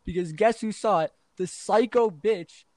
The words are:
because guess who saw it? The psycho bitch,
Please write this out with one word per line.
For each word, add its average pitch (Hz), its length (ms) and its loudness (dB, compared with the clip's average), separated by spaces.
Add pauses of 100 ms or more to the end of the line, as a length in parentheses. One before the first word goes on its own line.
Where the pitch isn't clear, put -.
because 175 280 -6
guess 214 280 2
who 220 120 -4
saw 196 300 0
it? 151 100 -4 (240)
The 185 100 -4
psycho 233 640 2
bitch, 175 540 -4 (120)